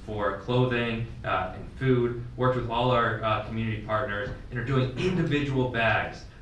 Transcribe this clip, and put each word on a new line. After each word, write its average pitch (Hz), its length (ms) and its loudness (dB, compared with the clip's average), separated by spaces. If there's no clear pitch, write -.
for 101 340 -2
clothing, 120 680 0
uh, 92 300 -2
and - 240 -12
food, 120 460 2
worked 127 200 4
with 113 140 -2
all 120 200 2
our, 113 320 2
uh, 107 220 0
community 113 380 -2
partners, 104 460 -2
and 123 80 -4
are 117 60 -4
doing 127 340 2
individual 139 720 2
bags, 113 560 0